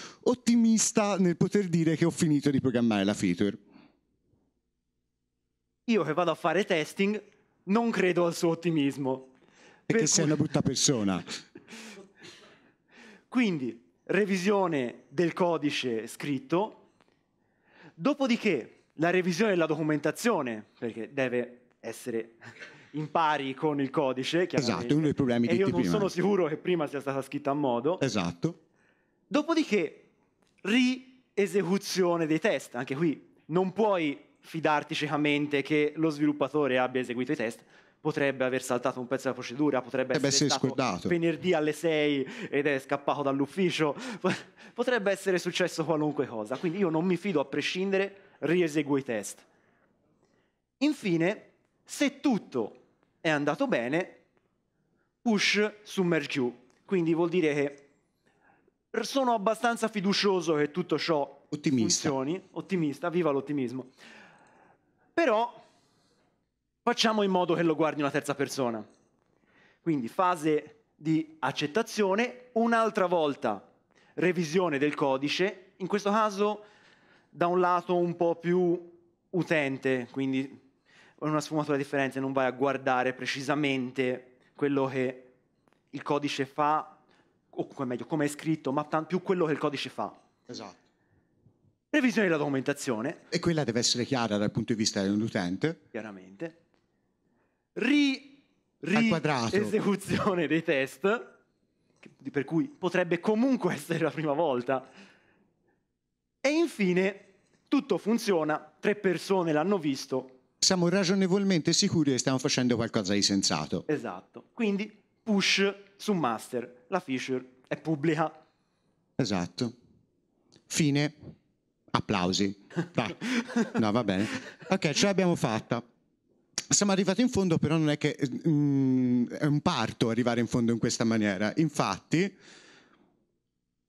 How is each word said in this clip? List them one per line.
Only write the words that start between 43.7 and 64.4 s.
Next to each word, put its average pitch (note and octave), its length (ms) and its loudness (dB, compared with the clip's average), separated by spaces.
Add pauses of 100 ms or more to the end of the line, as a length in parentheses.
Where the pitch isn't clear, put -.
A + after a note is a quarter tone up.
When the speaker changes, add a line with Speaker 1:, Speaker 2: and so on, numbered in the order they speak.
Speaker 2:
<laughs> - 520 -4
Potrebbe A#3 380 0
essere F#3 280 0
successo E3+ 440 -2
qualunque D3+ 440 0
cosa. A2 300 -6
Quindi F3 200 -4
io F#3+ 120 0
non D#3+ 140 0
mi F3+ 140 2
fido F3+ 220 0
a C3+ 60 0
prescindere, F#3+ 920 -4
rieseguo D3+ 580 0
i C3+ 60 -2
test. G#2+ 400 -8 (1300)
Infine, G3+ 720 0 (340)
se C#4 360 -2
tutto D3 640 -2 (420)
è D#3+ 40 2
andato D3 360 0
bene, D#3 520 -2 (1040)
push G#3 600 0
su - 220 -4
merge D3+ 360 0
queue. B2 140 0 (320)
Quindi E3+ 300 0
vuol E3+ 140 2
dire D3 580 0 (1040)
che A#3 120 -2
sono B3 300 0
abbastanza A3 540 0
fiducioso F#3+ 640 0
che D3 160 2
tutto E3 300 -2
ciò D3+ 500 -2
Speaker 1:
Ottimista. D#3+ 600 0
Speaker 2:
funzioni. C#3+ 420 -4
Ottimista, D#3+ 580 -4
viva D#3+ 220 0
l'ottimismo. C3+ 580 -4 (1200)